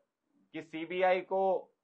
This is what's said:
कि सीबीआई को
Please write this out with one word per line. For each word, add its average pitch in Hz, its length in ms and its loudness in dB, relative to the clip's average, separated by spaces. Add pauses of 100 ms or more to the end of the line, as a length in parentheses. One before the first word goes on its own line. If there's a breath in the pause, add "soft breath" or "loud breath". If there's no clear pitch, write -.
(560)
कि 160 60 -8
सीबीआई 180 600 0
को 190 520 -2 (100)